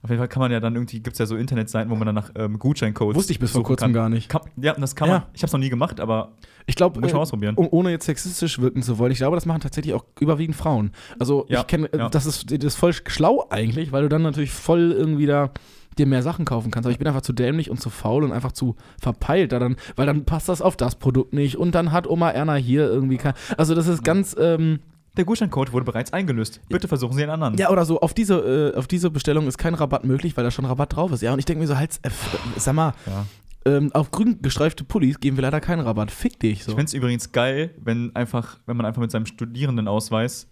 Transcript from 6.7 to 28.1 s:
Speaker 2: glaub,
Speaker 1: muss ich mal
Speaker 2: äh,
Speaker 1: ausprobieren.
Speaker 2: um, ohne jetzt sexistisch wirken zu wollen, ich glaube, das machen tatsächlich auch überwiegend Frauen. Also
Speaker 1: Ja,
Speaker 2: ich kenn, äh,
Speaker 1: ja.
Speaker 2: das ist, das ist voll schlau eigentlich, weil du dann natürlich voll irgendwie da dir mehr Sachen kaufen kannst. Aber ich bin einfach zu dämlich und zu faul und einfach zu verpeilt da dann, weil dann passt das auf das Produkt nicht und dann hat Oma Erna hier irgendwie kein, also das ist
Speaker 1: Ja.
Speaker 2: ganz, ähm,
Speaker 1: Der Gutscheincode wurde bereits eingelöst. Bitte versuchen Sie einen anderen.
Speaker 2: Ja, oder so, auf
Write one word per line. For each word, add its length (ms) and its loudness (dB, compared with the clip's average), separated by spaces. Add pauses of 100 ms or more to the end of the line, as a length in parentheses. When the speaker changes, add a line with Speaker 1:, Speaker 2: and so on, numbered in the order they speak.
Speaker 2:
glaub, 220 4
Speaker 1:
muss 100 0
ich 60 2
mal 60 2
Speaker 2:
äh, 40 2
Speaker 1:
ausprobieren. 320 -2
Speaker 2:
um, 160 4
ohne 180 4
jetzt 160 -2
sexistisch 540 -4
wirken 240 0
zu 160 -2
wollen, 120 2
ich 60 0
glaube, 180 0
das 100 -2
machen 160 0
tatsächlich 340 -4
auch 100 -4 (140)
überwiegend 360 2
Frauen. 360 0 (280)
Also 300 2
Speaker 1:
Ja, 120 2
Speaker 2:
ich 60 -6
kenn, 180 0
äh, 120 -4
Speaker 1:
ja. 120 -2
Speaker 2:
das 160 0
ist, 260 -6
das 120 -2
ist 120 0
voll 180 2
schlau 560 0
eigentlich, 420 -2
weil 120 2
du 60 2
dann 120 2
natürlich 300 0
voll 440 4
irgendwie 300 2
da 240 2 (480)
dir 80 4
mehr 160 4
Sachen 240 -2
kaufen 240 -2
kannst. 160 -4
Aber 60 2
ich 80 -2
bin 80 0
einfach 140 0
zu 120 -4
dämlich 380 0
und 100 -6
zu 80 -6
faul 340 0
und 80 0
einfach 200 -4
zu 240 -2 (260)
verpeilt 500 0
da 60 0
dann, 200 0 (180)
weil 100 2
dann 200 0
passt 220 -2
das 140 -2
auf 160 2
das 180 0
Produkt 380 2
nicht 240 0
und 160 0
dann 180 2
hat 160 2
Oma 220 2
Erna 240 0
hier 340 2
irgendwie 300 2
kein, 160 0 (240)
also 160 4
das 140 2
ist 180 0
Speaker 1:
Ja. 80 4
Speaker 2:
ganz, 260 0
ähm, 400 2 (360)
Speaker 1:
Der 100 2
Gutscheincode 480 0
wurde 100 0
bereits 300 -4
eingelöst. 560 -2
Bitte 180 -2
versuchen 280 -2
Sie 80 0
einen 80 -4
anderen. 260 0
Speaker 2:
Ja, 140 4
oder 140 6
so, 160 2
auf 120 0